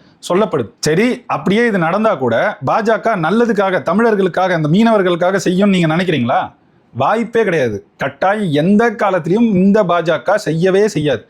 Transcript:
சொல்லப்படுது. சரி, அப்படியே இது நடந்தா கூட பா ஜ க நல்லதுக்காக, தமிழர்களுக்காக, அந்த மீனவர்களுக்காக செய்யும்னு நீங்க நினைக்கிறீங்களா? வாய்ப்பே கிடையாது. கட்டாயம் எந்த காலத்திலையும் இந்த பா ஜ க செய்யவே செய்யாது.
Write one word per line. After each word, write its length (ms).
சொல்லப்படுது. 480
சரி, 460
அப்படியே 400
இது 120
நடந்தா 360
கூட 500
பா 180
ஜ 180
க 160
நல்லதுக்காக, 640
தமிழர்களுக்காக, 720
அந்த 160
மீனவர்களுக்காக 760
செய்யும்னு 320
நீங்க 200
நினைக்கிறீங்களா? 440
வாய்ப்பே 500
கிடையாது. 420
கட்டாயம் 540
எந்த 400
காலத்திலையும் 640
இந்த 320
பா 160
ஜ 220
க 160
செய்யவே 500
செய்யாது. 420